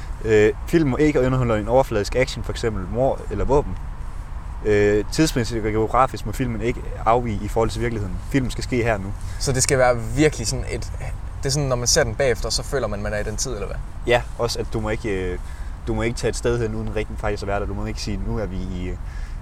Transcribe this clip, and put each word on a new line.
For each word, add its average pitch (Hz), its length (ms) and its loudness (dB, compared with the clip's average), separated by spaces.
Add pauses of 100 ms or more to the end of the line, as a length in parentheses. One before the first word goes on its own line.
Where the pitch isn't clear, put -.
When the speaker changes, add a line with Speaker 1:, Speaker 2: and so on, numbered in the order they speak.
(240)
Speaker 1:
Øh, 110 280 6 (140)
film 160 240 4
må 123 60 0
ikke 147 300 4
indeholde 127 340 2
en 104 80 -2
overfladisk 117 480 2
action, 123 280 0
for - 80 -4
eksempel 101 400 -2
mord 120 280 0 (100)
eller 101 140 0
våben. 120 320 2 (880)
Øh, 104 480 4
tidsmæssigt 120 540 2
og 110 60 0
geografisk 110 540 2
må 107 60 -2
filmen 117 280 -2
ikke 117 200 0 (260)
afvige 117 380 4
i 101 40 -4
forhold 113 220 2
til 110 100 -4
virkeligheden. 104 360 -2 (140)
Filmen 131 200 2
skal - 140 -4
ske 123 180 0
her 110 160 2
nu. 98 140 -4 (260)
Speaker 2:
Så - 140 0
det 127 100 2
skal 143 160 4
være 123 200 6
virkelig 120 480 2
sådan 123 240 -2
et... - 220 -4 (500)
Det - 40 -2
er 139 40 0
sådan, 139 180 0
når 127 80 2
man 123 100 -2
ser 143 180 4
den 113 100 0
bagefter, 117 360 0
så - 120 -2
føler 127 240 -2
man, 104 160 -4
man 104 100 -2
er 104 60 -2
i 104 40 -2
den 107 140 -4
tid, 127 160 -2
eller 101 140 -4
hvad? 92 100 -6 (300)
Speaker 1:
Ja, 120 160 6 (160)
også 117 200 0
at 113 140 -4
du 117 80 -2
må 107 80 -2
ikke, 113 200 -2
øh, 92 300 -2 (480)
du 117 80 0
må 110 80 0
ikke 117 140 0
tage 123 120 -2
et 104 80 0
sted 120 260 0
hen, 110 120 -2
uden 107 220 -4
rigtig 110 220 -2
faktisk 104 240 -2
at 101 60 -6
være 101 120 0
der. 101 60 -2
Du 101 80 -4
må 104 120 -2
ikke 107 160 -4
sige, 101 240 -2
"Nu 113 120 0
er 104 80 -2
vi 92 100 -6
i... 90 360 -4 (500)